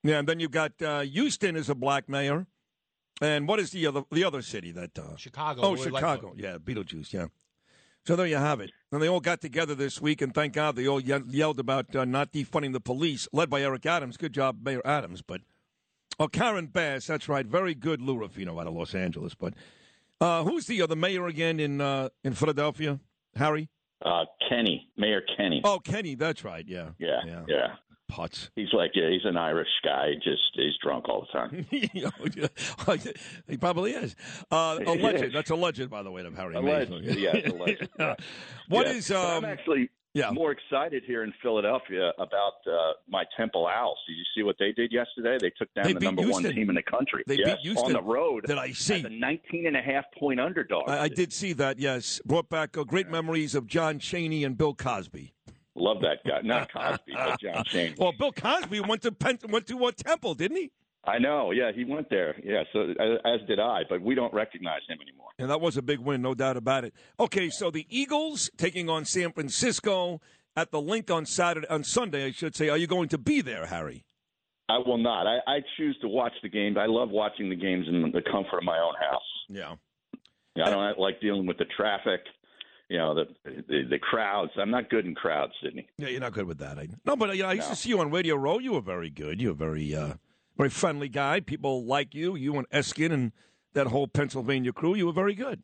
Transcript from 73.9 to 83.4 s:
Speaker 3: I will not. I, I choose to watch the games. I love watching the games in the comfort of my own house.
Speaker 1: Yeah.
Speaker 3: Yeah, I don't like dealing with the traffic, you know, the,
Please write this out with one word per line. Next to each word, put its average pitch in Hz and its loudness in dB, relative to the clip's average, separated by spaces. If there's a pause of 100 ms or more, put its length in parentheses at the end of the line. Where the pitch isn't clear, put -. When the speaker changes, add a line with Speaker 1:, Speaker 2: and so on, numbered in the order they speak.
Speaker 3:
I 113 4
will 127 2
not. 113 4
I, 117 2
I 143 2 (160)
choose 151 0
to 117 -2
watch 117 0 (100)
the 107 -8
games. 104 2
I 104 4
love 113 4
watching 104 0
the 92 -2
games 90 0
in 85 4 (100)
the 87 2
comfort 95 0
of 85 -2
my 82 2
own 82 4
house. 69 2 (260)
Speaker 1:
Yeah. 85 -10 (800)
Speaker 3:
Yeah, 80 4
I 98 6
don't 101 2
like 95 0
dealing 101 2
with 90 0
the 104 2 (100)
traffic, 101 0 (720)
you 90 0
know, 80 2
the, 120 2 (440)